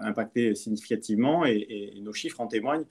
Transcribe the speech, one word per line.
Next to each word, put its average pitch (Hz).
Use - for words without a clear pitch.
impacté 113
significativement 113
et, 127
et, 104
et 101
nos 104
chiffres -
en 120
témoignent 123